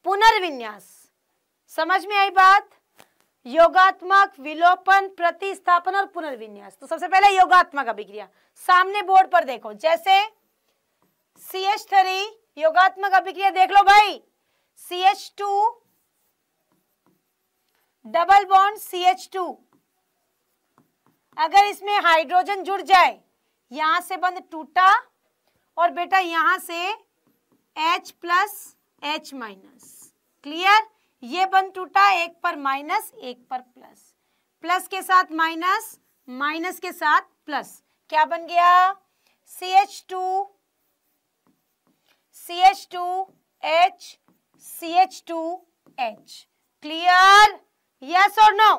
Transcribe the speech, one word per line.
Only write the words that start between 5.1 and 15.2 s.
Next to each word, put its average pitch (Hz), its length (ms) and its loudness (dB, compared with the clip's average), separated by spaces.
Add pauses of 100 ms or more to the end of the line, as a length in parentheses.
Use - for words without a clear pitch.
और 392 100 -2
पुनर्विन्यास। 220 760 -16
तो 277 60 -20
सबसे 330 200 -10
पहले 381 300 2
योगात्मक 349 500 2
अभिक्रिया, 202 420 -12 (340)
सामने 381 400 0
बोर्ड 381 280 2
पर 339 120 2
देखो, 226 320 -12
जैसे 339 460 0 (1200)
सीएच 381 440 -6
थ्री 381 360 0 (360)
योगात्मक 370 560 0
अभिक्रिया 370 380 -2
देख 370 200 0
लो 403 140 6
भाई, 392 360 4 (600)
सीएच 370 560 -2